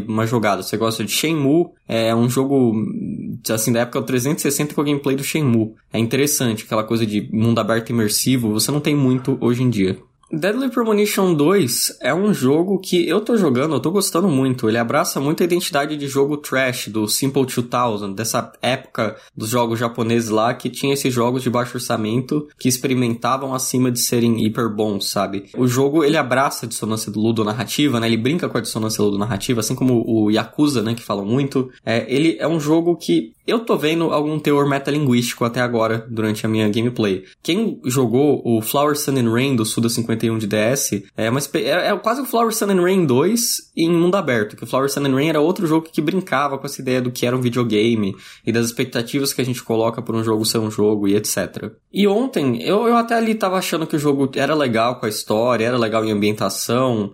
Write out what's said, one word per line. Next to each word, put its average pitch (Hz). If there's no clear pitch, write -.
uma 113
jogada. 107
Você -
gosta 110
de 101
Shenmue, 156
é 113
um 120
jogo, 131
assim, 113
da 117
época 120
do -
trezentos 131
e 151
sessenta 147
com 156
a -
gameplay 139
do 139
Shenmue. 117
É 110
interessante, 120
aquela 110
coisa 117
de 104
mundo 113
aberto 113
imersivo, 117
você 113
não 147
tem 147
muito 127
hoje 123
em 127
dia. 95
Deadly 214
Premonition 208
dois 151
é 127
um 196
jogo 160
que 175
eu 180
tô 233
jogando, 151
eu 120
tô 156
gostando 190
muito. 131
Ele 113
abraça 139
muito 147
a -
identidade 151
de 143
jogo 139
trash, 131
do 107
Simple 135
two 127
thousand, 110
dessa 113
época 120
dos 110
jogos 117
japoneses 117
lá, 110
que 123
tinha 139
esses 139
jogos 123
de 123
baixo 123
orçamento, 123
que 127
experimentavam 127
acima 127
de 123
serem 117
hiper 110
bons, 104
sabe? 98
O 127
jogo, 139
ele 151
abraça 135
a 113
dissonância 110
ludonarrativa, 113
né? 113
Ele 113
brinca 131
com -
a 120
dissonância 110
ludonarrativa, 104
assim 120
como 127
o 110
Yakuza, 120
né, 113
que -
falam 98
muito. 131
É, 113
ele 156
é -
um 160
jogo 165
que -
eu 220
tô -
vendo 156
algum 151
teor 143
metalinguístico 139
até 120
agora, 113
durante 110
a -
minha 110
gameplay. 110
Quem 185
jogou 127
o 113
Flower 143
Sun 135
and 117
Rain 131
do 110
Suda 113
cinquenta 113
e 117
um 113
de 107
D 101
S, 107
é 110
uma 131
espe-, -
é, 151
é 202
quase 240
o 254
Flower 226
Sun 214
and 190
Rain 180
dois 170
em 165
mundo 175
aberto, 123
que -
o 113
Flower 139
Sun 143
and 131
Rain 143
era 151
outro 175
jogo 160
que 165
brincava 147
com 139
essa 139
ideia 127
do 123
que 123
era 123
um 127
videogame 113
e 117
das 117
expectativas 131
que -
a 123
gente 123
coloca 113
por 113
um 113
jogo 110
ser 117
um 110
jogo 104
e 101
et 107
cetera. -
E 196
ontem, 196
eu, 208
eu 233
até 233
ali 226
tava 190
achando 165
que 160
o -
jogo 139
era 139
legal 123
com 123
a -
história, 110
era 123
legal 113
em 110
ambientação, 104